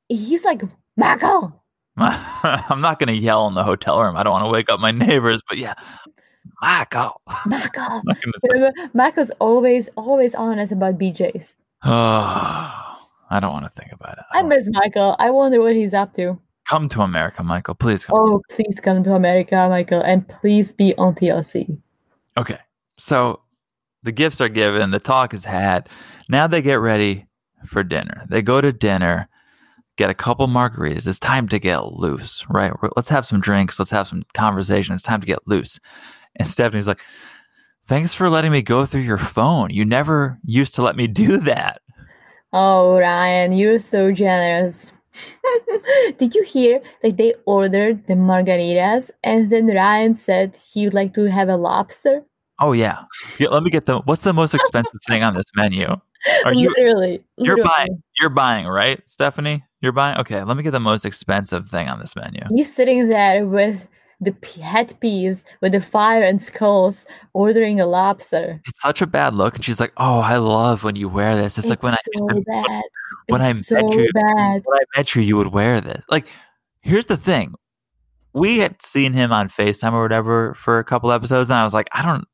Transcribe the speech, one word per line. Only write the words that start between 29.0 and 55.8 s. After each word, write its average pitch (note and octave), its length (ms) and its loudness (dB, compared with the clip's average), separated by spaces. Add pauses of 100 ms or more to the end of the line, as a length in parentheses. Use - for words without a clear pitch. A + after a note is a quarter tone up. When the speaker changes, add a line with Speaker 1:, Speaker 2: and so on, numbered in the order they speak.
Speaker 2:
get G2 120 2
a F#2+ 40 -2
couple B2+ 340 -2
margaritas. A2+ 600 -2
It's F#2 120 -2
time C3 300 -2
to G#2 100 0
get E2+ 240 0 (100)
loose, - 560 -6
right? G2 220 0 (100)
We're, G#2+ 140 -2
let's A#2+ 140 -2
have C3+ 160 0
some G#2 160 0
drinks. G2+ 380 0
Let's F#2+ 120 -4
have G2+ 160 0
some F2 160 -10 (100)
conversation. G2 600 0
It's F#2 100 -6
time A2+ 180 -2
to F2 60 -14
get F2+ 200 -2
loose. G2 320 -2 (580)
And - 100 -2
Stephanie's G#2+ 400 -2
like, G2+ 120 -2 (880)
"Thanks D#3 280 -2
for F#3 160 0
letting D#3+ 220 2
me C#3+ 100 2
go A#2+ 240 2
through C3+ 160 -4
your A#2 160 0
phone. B2 540 0
You G#2 120 0
never C3+ 640 0
used B2+ 300 0
to - 80 -2
let A2+ 120 0
me A#2+ 120 -2
do G3 320 2
that." - 420 -2 (720)
Speaker 1:
Oh, F#3 440 4
Ryan, F3+ 540 2
you're G#3+ 280 4
so G3 340 0
generous. F3+ 800 0 (600)
<laughs> A#4 640 0
Did A#3+ 180 0
you G#4+ 80 4
hear B3+ 380 2 (200)
that A3 160 0
they A3+ 160 4 (120)
ordered G3+ 640 2
the G3 60 0
margaritas F#3 960 2 (140)
and A3+ 260 2
then A3+ 180 4
Ryan G#3+ 480 2
said F#3+ 400 0 (180)
he G#3 120 -2
would G3 80 0
like G3 220 0
to G#3 100 2
have G3 240 0
a F#3 80 2
lobster? G3 640 -2 (360)
Speaker 2:
Oh, D3 120 2
yeah. A2 320 0 (360)
Yeah, C#3+ 100 2
let D3+ 140 2
me F3 60 0
get D#3 160 0
the, B2+ 140 0
what's D3+ 240 0
the F#3+ 100 2
most D#3+ 200 2
expensive A#2+ 540 0
thing A2+ 160 0
on A2 120 2
this F#2+ 100 -4 (100)
menu? F#2+ 320 0 (580)